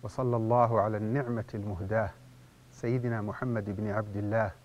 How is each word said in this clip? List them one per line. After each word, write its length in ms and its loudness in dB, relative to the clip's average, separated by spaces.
وصلى 320 0
الله 460 6
على 160 0
النعمة 560 -2
المهداة 560 -2
سيدنا 500 -2
محمد 480 -4
بن 200 -2
عبد 280 -4
الله 340 0